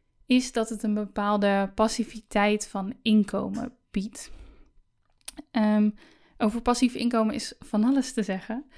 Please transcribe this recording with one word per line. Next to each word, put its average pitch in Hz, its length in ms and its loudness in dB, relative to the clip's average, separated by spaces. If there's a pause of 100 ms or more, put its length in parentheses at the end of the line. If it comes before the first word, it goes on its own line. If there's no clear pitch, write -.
(260)
is 254 260 2
dat 226 180 -2
het 214 140 -8
een 214 100 0
bepaalde 202 840 0
passiviteit 214 920 0
van 196 340 -8
inkomen 202 720 2 (180)
biedt. - 400 -8 (1200)
Ehm, 214 380 2 (480)
over 226 240 0
passief 240 320 2
inkomen 226 420 0
is - 240 -8
van - 240 0
alles 262 300 2
te 220 100 -2
zeggen. 208 420 -6 (120)